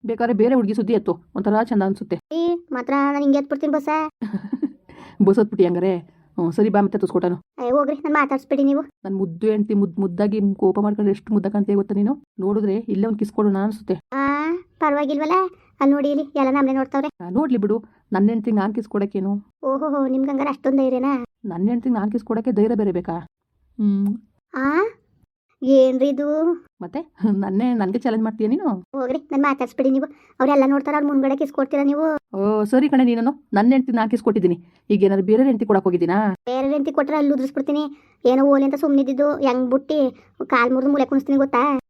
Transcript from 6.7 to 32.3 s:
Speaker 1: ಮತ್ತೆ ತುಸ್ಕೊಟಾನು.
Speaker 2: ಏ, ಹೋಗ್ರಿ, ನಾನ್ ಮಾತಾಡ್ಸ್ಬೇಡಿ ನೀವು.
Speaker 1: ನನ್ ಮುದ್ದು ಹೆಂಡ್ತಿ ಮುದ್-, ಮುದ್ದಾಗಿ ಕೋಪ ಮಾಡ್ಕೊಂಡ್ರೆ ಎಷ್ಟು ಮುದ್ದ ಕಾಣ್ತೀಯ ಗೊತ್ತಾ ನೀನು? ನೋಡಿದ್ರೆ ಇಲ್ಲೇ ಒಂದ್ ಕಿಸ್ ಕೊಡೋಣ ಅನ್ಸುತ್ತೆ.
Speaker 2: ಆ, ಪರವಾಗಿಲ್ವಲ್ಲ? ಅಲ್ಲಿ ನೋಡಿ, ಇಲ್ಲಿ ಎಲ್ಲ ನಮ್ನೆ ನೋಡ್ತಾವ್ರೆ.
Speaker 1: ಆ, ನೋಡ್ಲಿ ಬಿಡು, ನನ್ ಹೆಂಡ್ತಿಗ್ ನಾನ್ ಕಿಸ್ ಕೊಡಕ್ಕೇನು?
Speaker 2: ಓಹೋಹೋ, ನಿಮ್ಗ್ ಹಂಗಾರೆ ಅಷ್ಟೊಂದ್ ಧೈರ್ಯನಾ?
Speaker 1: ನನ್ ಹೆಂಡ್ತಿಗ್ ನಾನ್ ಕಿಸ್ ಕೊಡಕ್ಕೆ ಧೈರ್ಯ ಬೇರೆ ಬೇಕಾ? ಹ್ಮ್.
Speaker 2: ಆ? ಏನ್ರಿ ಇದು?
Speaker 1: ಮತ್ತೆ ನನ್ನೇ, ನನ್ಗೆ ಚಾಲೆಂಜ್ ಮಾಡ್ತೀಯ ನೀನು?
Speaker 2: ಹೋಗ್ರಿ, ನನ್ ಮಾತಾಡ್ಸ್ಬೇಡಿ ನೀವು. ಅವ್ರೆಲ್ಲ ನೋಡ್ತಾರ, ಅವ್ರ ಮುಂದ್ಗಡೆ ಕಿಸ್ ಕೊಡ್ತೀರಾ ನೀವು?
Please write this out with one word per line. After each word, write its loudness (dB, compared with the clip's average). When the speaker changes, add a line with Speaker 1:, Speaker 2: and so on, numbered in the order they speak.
Speaker 1:
ಮತ್ತೆ 0
ತುಸ್ಕೊಟಾನು. -2
Speaker 2:
ಏ, -4
ಹೋಗ್ರಿ, 0
ನಾನ್ -4
ಮಾತಾಡ್ಸ್ಬೇಡಿ 0
ನೀವು. 2
Speaker 1:
ನನ್ -8
ಮುದ್ದು -4
ಹೆಂಡ್ತಿ 0
ಮುದ್-, 0
ಮುದ್ದಾಗಿ 0
ಕೋಪ 0
ಮಾಡ್ಕೊಂಡ್ರೆ 0
ಎಷ್ಟು -6
ಮುದ್ದ 0
ಕಾಣ್ತೀಯ 0
ಗೊತ್ತಾ -2
ನೀನು? 0
ನೋಡಿದ್ರೆ -2
ಇಲ್ಲೇ 0
ಒಂದ್ -2
ಕಿಸ್ -4
ಕೊಡೋಣ 2
ಅನ್ಸುತ್ತೆ. -4
Speaker 2:
ಆ, -4
ಪರವಾಗಿಲ್ವಲ್ಲ? 0
ಅಲ್ಲಿ 4
ನೋಡಿ, 0
ಇಲ್ಲಿ -2
ಎಲ್ಲ 0
ನಮ್ನೆ 0
ನೋಡ್ತಾವ್ರೆ. -2
Speaker 1:
ಆ, -12
ನೋಡ್ಲಿ 0
ಬಿಡು, 0
ನನ್ 2
ಹೆಂಡ್ತಿಗ್ -2
ನಾನ್ -2
ಕಿಸ್ -6
ಕೊಡಕ್ಕೇನು? -4
Speaker 2:
ಓಹೋಹೋ, -2
ನಿಮ್ಗ್ -2
ಹಂಗಾರೆ -2
ಅಷ್ಟೊಂದ್ -2
ಧೈರ್ಯನಾ? 0
Speaker 1:
ನನ್ -2
ಹೆಂಡ್ತಿಗ್ 0
ನಾನ್ -2
ಕಿಸ್ -4
ಕೊಡಕ್ಕೆ -4
ಧೈರ್ಯ 2
ಬೇರೆ 0
ಬೇಕಾ? -4
ಹ್ಮ್. 0
Speaker 2:
ಆ? -2
ಏನ್ರಿ 4
ಇದು? -2
Speaker 1:
ಮತ್ತೆ -10
ನನ್ನೇ, 0
ನನ್ಗೆ -2
ಚಾಲೆಂಜ್ 0
ಮಾಡ್ತೀಯ -2
ನೀನು? 0
Speaker 2:
ಹೋಗ್ರಿ, -4
ನನ್ 0
ಮಾತಾಡ್ಸ್ಬೇಡಿ 0
ನೀವು. 0
ಅವ್ರೆಲ್ಲ 4
ನೋಡ್ತಾರ, 0
ಅವ್ರ 0
ಮುಂದ್ಗಡೆ 0
ಕಿಸ್ -4
ಕೊಡ್ತೀರಾ -2
ನೀವು? 0